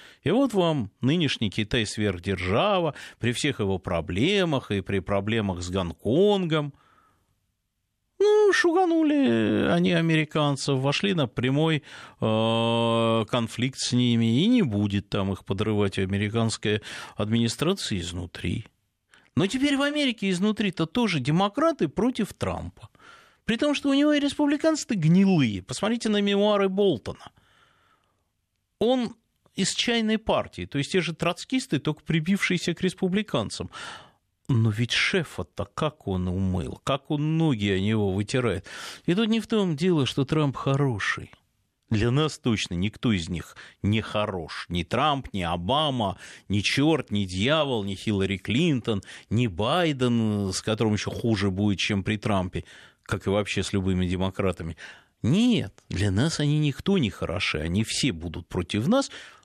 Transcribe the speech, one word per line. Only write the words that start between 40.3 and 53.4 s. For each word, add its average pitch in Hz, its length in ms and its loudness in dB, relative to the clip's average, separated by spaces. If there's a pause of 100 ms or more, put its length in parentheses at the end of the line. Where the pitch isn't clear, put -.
хороший. 139 760 -2 (580)
Для 113 200 2
нас 143 280 0
точно 107 360 0
никто 104 380 0
из 82 160 0
них 85 280 -8 (260)
не 107 180 2
хорош. 104 680 -6
Ни 87 160 -2
Трамп, 139 480 -2
ни 95 100 -4
Обама, 101 760 -2 (300)
ни 101 120 0
чёрт, 143 500 0
ни 104 140 0
дьявол, 117 600 0
ни 98 100 -6
Хиллари 98 420 0
Клинтон, 117 640 0 (260)
ни 113 200 2
Байден, 117 1040 0
с - 100 -6
которым 107 320 0
ещё - 160 -4
хуже 101 400 0
будет, 98 280 0
чем 98 260 -2
при 107 120 -2
Трампе, 95 480 -2 (380)
как - 240 -6
и 98 40 2
вообще 101 320 0